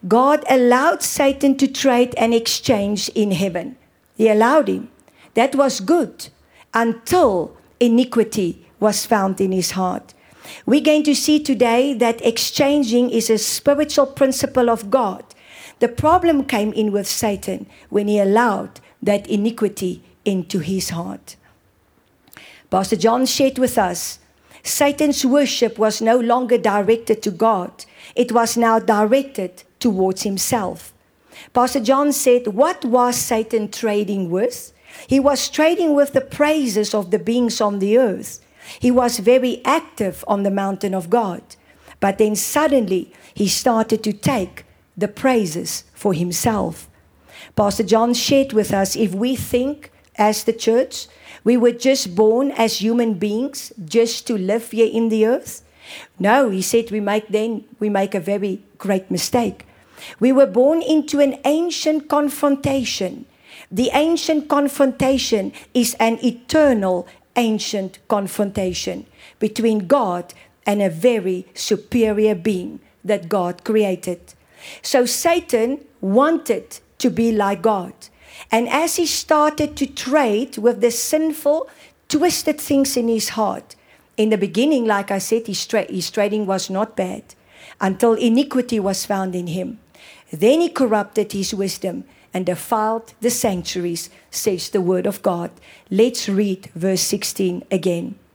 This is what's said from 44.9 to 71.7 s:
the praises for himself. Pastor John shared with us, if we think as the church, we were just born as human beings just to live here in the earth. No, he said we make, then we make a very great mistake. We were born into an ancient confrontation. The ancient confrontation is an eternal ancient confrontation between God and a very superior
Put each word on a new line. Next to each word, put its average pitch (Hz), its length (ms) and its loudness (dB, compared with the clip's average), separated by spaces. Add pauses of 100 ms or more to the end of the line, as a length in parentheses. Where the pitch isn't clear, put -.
the 202 100 -2
praises 208 800 -2 (100)
for 196 200 0
himself. 175 760 -2 (640)
Pastor 202 300 0
John 226 300 2
shared 269 380 2
with 214 200 0
us, 196 240 0
if 196 180 -2
we 240 220 -2
think 269 560 -4 (240)
as 214 280 2
the 220 80 0
church, 226 540 -2 (380)
we 240 120 4
were 240 160 4
just 240 440 0
born 226 360 4
as 226 280 0
human 226 340 0
beings 214 580 -6 (120)
just 226 420 0
to 226 100 -2
live 202 340 -2
here 220 200 2
in 226 200 0
the 220 160 2
earth. - 360 -4 (560)
No, 208 320 4
he 190 120 -2
said 233 280 0
we 214 100 -2
make, 208 280 -2
then 214 360 -4 (140)
we 214 100 -2
make 196 260 -2
a 196 60 -2
very 196 420 -4 (160)
great 190 320 -4
mistake. 208 560 -2 (520)
We 254 140 4
were 269 140 6
born 269 360 4
into 302 380 2
an 285 240 2
ancient 311 640 0
confrontation. 277 1160 -2 (440)
The 220 220 0
ancient 311 560 0
confrontation 269 1040 0 (220)
is 247 240 0
an 226 260 0
eternal 226 800 0 (300)
ancient 214 600 -4 (100)
confrontation 190 960 -4 (320)
between 214 480 0
God 175 480 0 (320)
and 202 160 0
a 190 80 2
very 185 640 0
superior 214 800 0